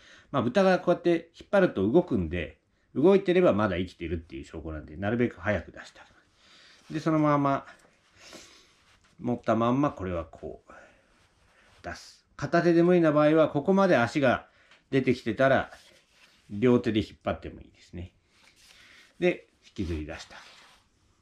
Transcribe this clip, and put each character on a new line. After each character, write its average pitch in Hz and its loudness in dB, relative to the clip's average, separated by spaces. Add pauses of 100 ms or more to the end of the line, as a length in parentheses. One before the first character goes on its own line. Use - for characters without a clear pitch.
(320)
ま 139 -4
あ、 110 0
豚 196 2
が 185 2
こ 180 -2
う 170 0
や 175 -6
っ - -20
て 170 0 (100)
引 - -20
っ - -20
張 202 2
る 180 2
と 98 0
動 147 4
く - -4
ん 87 -2
で、 82 -10 (360)
動 175 4
い 196 2
て 180 0
れ 185 2
ば 156 4
ま 104 0
だ 87 -4
生 90 -6
き - -20
て 85 -14
る 82 -8
っ - -4
て 80 -16
い 67 -12
う 73 -16
証 82 -16
拠 80 -12
な 78 -12
ん 69 -16
で、 78 -18
な 98 -6
る 120 -2
べ 120 0
く - -18
早 101 -4
く - -18
出 - -20
し - -20
て - -20
あ - -20
げ - -20
ま - -20 (680)
す。 151 -12
で、 156 -6
そ 160 -2
の 156 2
ま 147 2
ま、 139 -2 (1500)
持 123 -4
っ 120 -8
た 113 -2
ま 117 0
ん 127 0
ま 143 -2
こ 117 -14
れ 92 -6
は 82 -8
こ - -18
う、 - -20 (1080)
出 85 -14
す。 - -20 (100)
片 170 0
手 170 4
で 170 6
無 180 6
理 170 4
な 156 4
場 151 4
合 151 4
は、 160 4
こ 147 -4
こ 190 0
ま 196 4
で 175 4
足 117 0
が 123 0 (420)
出 135 2
て 131 2
き - -8
て 113 -4
た 131 2
ら、 120 0 (800)
両 120 2
手 120 -4
で 107 0
引 - -4
っ - -20
張 101 -4
っ - -14
て 82 -14
も 69 -18
い - -20
い - -20
で - -20
す - -20
ね。 87 -14 (1080)
で、 - -2 (180)
引 - -8
き - -
ず 85 -4
り 78 -8
出 80 -12
し - -18
た。 - -20 (880)